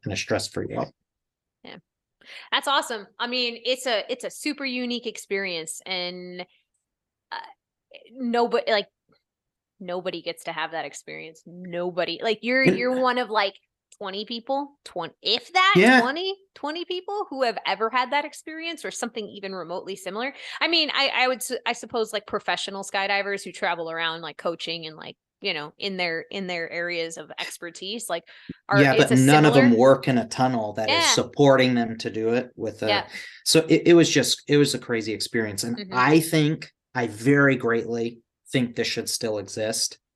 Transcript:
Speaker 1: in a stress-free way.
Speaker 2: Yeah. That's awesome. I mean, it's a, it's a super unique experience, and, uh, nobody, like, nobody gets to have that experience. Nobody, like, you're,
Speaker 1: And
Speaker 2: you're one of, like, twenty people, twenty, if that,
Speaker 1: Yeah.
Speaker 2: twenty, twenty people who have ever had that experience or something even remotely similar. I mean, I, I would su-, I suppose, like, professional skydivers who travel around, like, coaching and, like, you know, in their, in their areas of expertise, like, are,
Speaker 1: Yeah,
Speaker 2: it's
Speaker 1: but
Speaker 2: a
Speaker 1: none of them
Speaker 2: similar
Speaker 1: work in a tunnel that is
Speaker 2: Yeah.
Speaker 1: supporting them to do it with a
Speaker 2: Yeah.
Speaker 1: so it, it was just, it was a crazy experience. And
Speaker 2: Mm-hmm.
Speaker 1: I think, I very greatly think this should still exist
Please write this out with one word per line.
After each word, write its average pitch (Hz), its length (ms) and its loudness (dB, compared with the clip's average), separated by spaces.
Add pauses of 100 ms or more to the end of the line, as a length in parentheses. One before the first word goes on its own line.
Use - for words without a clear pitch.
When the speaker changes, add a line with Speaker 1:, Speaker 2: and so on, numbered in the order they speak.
Speaker 1:
in 101 60 -6
a 92 40 -4
stress-free - 600 -4
way. 117 100 -4 (800)
Speaker 2:
Yeah. - 120 -18 (760)
That's 269 160 -2
awesome. 277 400 -2 (120)
I 233 80 -4
mean, 240 380 -4
it's 254 200 -4
a, 226 240 0
it's 262 140 -8
a 294 60 -6
super 294 340 -8
unique 247 440 -6
experience, 190 800 -8
and, 180 600 -8 (840)
uh, - 60 -10 (760)
nobody, 240 580 0
like, 208 160 0 (920)
nobody 180 420 -8
gets - 240 -10
to 165 60 -8
have 156 200 -6
that 160 140 -6
experience. 156 600 -16
Nobody, 175 800 -4
like, 214 200 0
you're, 254 200 2
Speaker 1:
And 269 140 4
Speaker 2:
you're 254 220 0
one 247 180 2
of, 240 120 -2
like, 202 260 0 (420)
twenty 196 280 -8
people, 269 600 -6
twenty, 165 360 -8
if 220 300 -2
that, 370 240 4
Speaker 1:
Yeah. 240 260 8
Speaker 2:
twenty, 339 340 -2 (200)
twenty 320 300 -8
people 370 440 -6
who 262 140 -2
have 226 140 0 (100)
ever 196 220 0
had 247 240 0
that 285 100 0
experience 320 640 -12
or 190 60 -6
something 233 360 -8
even 190 260 -12
remotely 180 440 -8
similar. 226 360 -8 (280)
I 320 80 0
mean, 320 240 2
I, 277 200 0
I 254 140 2
would 254 160 -2
su-, - 220 -6
I 240 80 -2
suppose, 226 400 -6
like, 208 120 -6
professional 196 580 -4
skydivers 196 600 -2
who 185 80 -12
travel 170 400 -4
around, 165 300 -4
like, 151 160 -12
coaching 165 500 -6
and, 156 80 -14
like, - 220 -16 (240)
you 190 140 -2
know, 151 240 -8
in 196 180 -6
their, 170 320 -2
in 196 160 -8
their 170 260 -6
areas 170 460 -6
of 156 220 -16
expertise, 185 680 -10
like, 170 140 -4 (460)
are, 123 120 4
Speaker 1:
Yeah, 139 120 6
Speaker 2:
it's 139 120 6
Speaker 1:
but - 60 0
Speaker 2:
a - 40 6
Speaker 1:
none 143 300 8
of 143 100 6
them 131 100 8
Speaker 2:
similar 117 140 6
Speaker 1:
work 131 280 8
in 131 120 4
a 113 80 -4
tunnel 120 460 0
that - 160 -4
is 285 60 2
Speaker 2:
Yeah. 320 180 4
Speaker 1:
supporting 131 600 6
them 113 240 0
to 113 140 -6
do 110 220 0
it 123 220 -2
with 104 280 -6
a - 40 -2
Speaker 2:
Yeah. 202 200 0 (360)
Speaker 1:
so 160 240 4
it, 160 200 4
it 175 80 10
was 165 140 8
just, - 380 2
it 147 100 4
was 143 180 4
a 120 40 -4
crazy 110 340 -4
experience. 104 500 -4
And 117 140 -4
Speaker 2:
Mm-hmm. 95 160 -10
Speaker 1:
I 143 260 6
think, 160 520 0 (220)
I 123 140 -2
very 135 480 4
greatly 117 640 -2 (320)
think 120 240 -2
this 113 120 -2
should 110 220 -4
still 107 300 -4
exist 107 580 -4 (180)